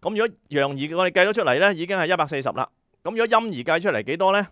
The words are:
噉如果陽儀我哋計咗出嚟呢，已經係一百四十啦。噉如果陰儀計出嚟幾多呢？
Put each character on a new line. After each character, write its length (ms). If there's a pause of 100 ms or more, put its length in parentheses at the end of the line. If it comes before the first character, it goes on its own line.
噉 40
如 80
果 100 (220)
陽 220
儀 240
我 80
哋 60
計 180
咗 40
出 80
嚟 180
呢， 160
已 100
經 140
係 140
一 40
百 80
四 160
十 100
啦。 200 (320)
噉 80
如 60
果 100
陰 220
儀 160
計 160
出 80
嚟 160
幾 120
多 140
呢？ 200